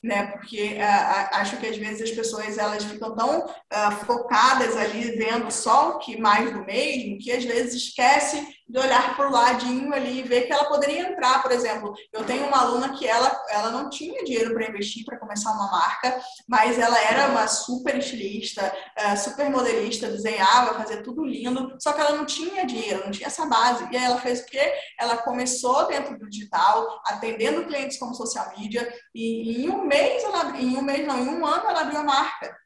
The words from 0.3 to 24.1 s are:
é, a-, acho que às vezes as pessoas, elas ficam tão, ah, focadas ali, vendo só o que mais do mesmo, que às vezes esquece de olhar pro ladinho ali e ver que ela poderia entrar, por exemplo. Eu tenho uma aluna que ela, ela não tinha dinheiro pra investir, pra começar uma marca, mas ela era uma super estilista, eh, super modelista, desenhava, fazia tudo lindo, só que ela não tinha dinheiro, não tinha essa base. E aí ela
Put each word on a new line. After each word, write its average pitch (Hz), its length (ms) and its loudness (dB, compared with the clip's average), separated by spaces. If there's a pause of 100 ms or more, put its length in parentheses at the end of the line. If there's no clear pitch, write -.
é, 202 60 0
a-, 196 460 4 (100)
acho 202 180 -2
que 226 80 -6
às 214 100 -4
vezes 214 340 -6
as - 0 -
pessoas, 214 480 -4
elas 208 260 -2
ficam 220 300 -8
tão, 277 320 2 (240)
ah, 208 200 2
focadas 233 840 4
ali, 214 360 -2
vendo 220 380 -2
só 294 400 4
o 302 80 -4
que 233 220 -8
mais 220 320 4
do 196 120 -8
mesmo, 220 540 -2
que 233 120 -10
às 247 140 0
vezes 240 300 -2
esquece 294 840 2 (120)
de 247 120 -2
olhar 262 340 4
pro 277 160 2
ladinho 247 640 2
ali 254 240 -2
e 262 60 -6
ver 247 180 4
que 277 100 -4
ela 294 120 4
poderia 294 440 0
entrar, 262 320 4
por 262 120 2
exemplo. 214 420 -2 (180)
Eu 220 120 -6
tenho 277 240 -2
uma 269 140 6
aluna 247 360 0
que 302 80 -4
ela, 233 240 4 (180)
ela 214 220 0
não 269 180 -4
tinha 359 360 -8
dinheiro 233 280 0
pra 220 160 -2
investir, 208 360 -8
pra 240 160 -12
começar 208 320 -4
uma 202 180 -2
marca, 247 500 0 (280)
mas 233 280 4
ela 233 240 4
era 254 300 4
uma 220 160 4
super 247 500 -2
estilista, 208 760 -4 (220)
eh, 208 180 2
super 277 360 -2
modelista, 226 580 0
desenhava, 214 680 4
fazia 220 260 -6
tudo 277 240 -6
lindo, 254 540 -4
só 294 140 0
que 302 80 0
ela 294 160 2
não 302 100 -4
tinha 349 400 -4
dinheiro, 220 380 -4
não 202 80 -6
tinha - 160 -8
essa 311 180 -4
base. 240 460 2
E 247 40 -2
aí 254 80 0
ela 247 140 2